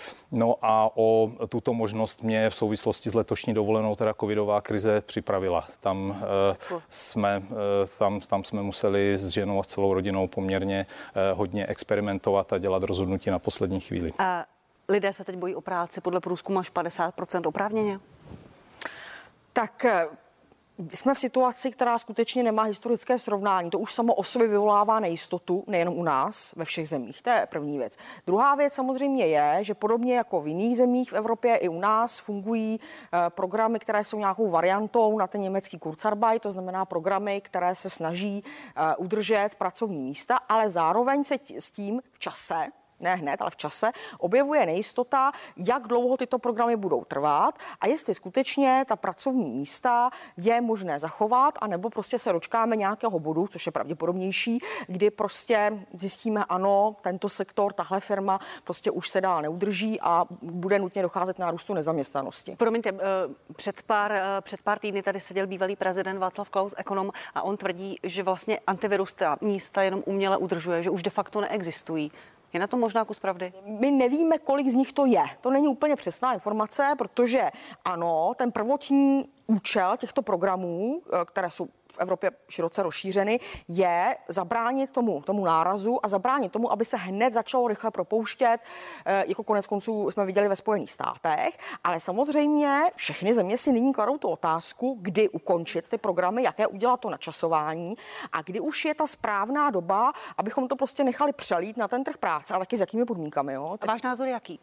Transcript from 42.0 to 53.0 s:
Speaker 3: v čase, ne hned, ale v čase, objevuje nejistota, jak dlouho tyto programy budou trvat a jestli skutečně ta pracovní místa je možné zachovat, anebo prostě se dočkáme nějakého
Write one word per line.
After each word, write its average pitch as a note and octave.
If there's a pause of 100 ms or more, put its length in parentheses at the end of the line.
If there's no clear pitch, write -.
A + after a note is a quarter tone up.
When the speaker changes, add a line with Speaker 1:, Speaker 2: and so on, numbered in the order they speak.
Speaker 3:
v -
čase, - (340)
ne F3
hned, F3
ale G3
v -
čase, G#3+ (260)
objevuje C4+
nejistota, B3 (240)
jak A3+
dlouho B3
tyto B3+
programy A#3
budou E3+
trvat D3 (220)
a F3+
jestli B3
skutečně C4
ta -
pracovní G3+
místa A#3+ (260)
je A3+
možné G3
zachovat, A3+
anebo G#3
prostě A3+
se A3
dočkáme A3+
nějakého G#3